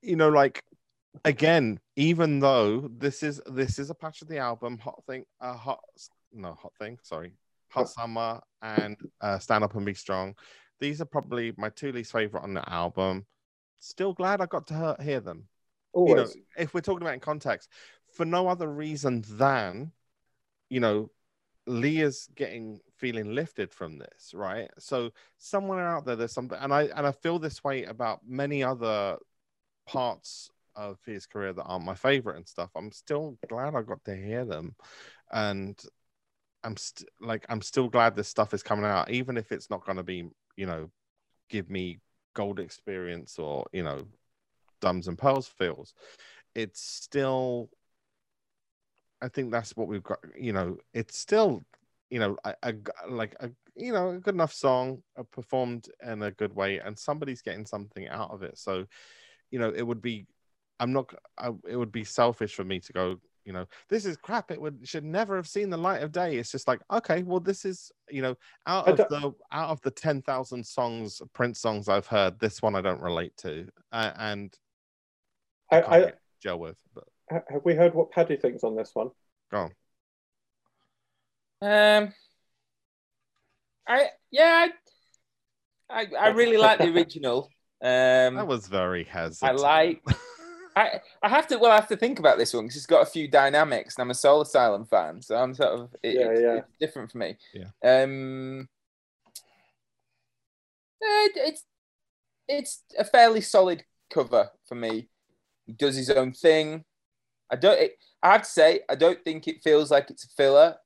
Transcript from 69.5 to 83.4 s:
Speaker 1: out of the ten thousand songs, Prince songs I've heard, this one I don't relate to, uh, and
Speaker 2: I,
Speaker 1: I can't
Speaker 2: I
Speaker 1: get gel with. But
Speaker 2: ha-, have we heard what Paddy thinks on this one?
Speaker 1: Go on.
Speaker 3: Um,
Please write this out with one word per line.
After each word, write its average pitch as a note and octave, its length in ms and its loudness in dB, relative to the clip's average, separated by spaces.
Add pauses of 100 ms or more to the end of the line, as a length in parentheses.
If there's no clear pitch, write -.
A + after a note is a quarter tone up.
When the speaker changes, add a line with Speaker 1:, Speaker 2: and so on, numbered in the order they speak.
Speaker 1:
out D#3 200 -4
of D3+ 100 -6
the C3+ 100 -4
ten C#3+ 320 -4
thousand B2+ 440 -6
songs, A2+ 540 -6 (120)
Prince A#2+ 260 -10
songs G#2 300 -4
I've G2 180 2
heard, G2 320 0
this A2 240 -4
one G#2 140 0
I F#2 60 -2
don't F#2 200 -2
relate E2+ 360 -6
to, E2 280 -10 (240)
uh, A2 280 -4
and G#2 360 -10 (1160)
Speaker 2:
I, D#3+ 80 8
Speaker 1:
I - 20 10
can't - 120 0
Speaker 2:
I E3+ 80 10
Speaker 1:
get - 180 0 (240)
gel F2+ 160 -6
with. D#2+ 180 -12 (180)
But - 100 -20 (260)
Speaker 2:
ha-, D#3+ 180 -4
have C#3 160 -6
we E3+ 100 4
heard E3+ 200 6
what E3 160 2
Paddy E3 260 2
thinks A#2+ 280 -2
on A2 120 -2
this A2 180 -6
one? A#2 160 -4 (400)
Speaker 1:
Go F#2 200 -4 (1900)
on. G#3 440 6
Speaker 3:
Um, G3+ 60 -12 (1700)